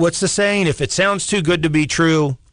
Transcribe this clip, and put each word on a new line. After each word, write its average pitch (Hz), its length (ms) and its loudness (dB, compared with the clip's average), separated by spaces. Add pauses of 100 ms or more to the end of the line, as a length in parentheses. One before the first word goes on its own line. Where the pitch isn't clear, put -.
what's 170 180 0
the 190 100 0
saying? 202 380 0
If - 140 -2
it 135 100 -4
sounds 196 360 0
too 208 160 0
good 160 200 0
to 160 60 0
be 151 180 0
true, 156 520 0 (140)